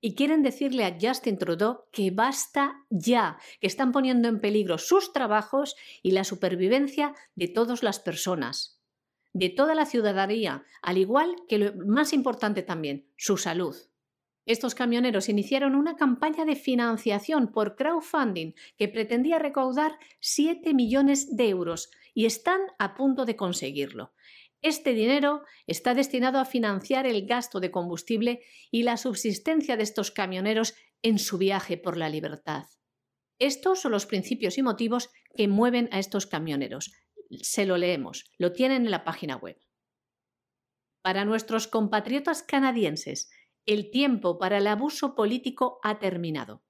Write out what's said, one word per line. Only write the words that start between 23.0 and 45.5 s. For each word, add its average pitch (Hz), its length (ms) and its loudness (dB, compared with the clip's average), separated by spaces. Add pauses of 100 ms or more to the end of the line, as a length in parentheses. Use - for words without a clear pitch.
de 226 100 -2
conseguirlo. 143 760 -6 (500)
Este 302 300 0
dinero 285 500 2 (240)
está 247 260 0
destinado 262 460 2
a 262 60 2
financiar 240 640 0
el 214 180 0
gasto 240 340 -2
de 180 120 -2
combustible 202 680 -2 (300)
y 233 120 2
la 240 140 0
subsistencia 247 800 -2
de 220 60 0
estos 214 280 -4
camioneros 202 640 -2 (260)
en 220 180 4
su - 180 -4
viaje 190 400 0
por 170 180 -4
la 165 140 -2
libertad. 156 560 -6 (760)
Estos 320 420 0
son 269 100 -2
los 202 140 0
principios 196 520 -4
y 269 60 0
motivos 233 460 -2 (260)
que 208 120 2
mueven 240 440 4
a 196 80 -2
estos 196 260 -4
camioneros. 147 680 -6 (360)
Se - 360 -4
lo 185 120 2
leemos, 170 480 -2 (120)
lo 175 140 0
tienen 254 340 2
en 220 60 0
la 170 120 -2
página 160 320 -6
web. - 220 -14 (1400)
Para 196 240 0
nuestros 220 420 -2
compatriotas 220 760 -2
canadienses, 220 880 -2 (340)
el 208 240 0
tiempo 240 480 2
para 196 200 2
el 202 100 4
abuso 269 480 -2
político 247 680 -2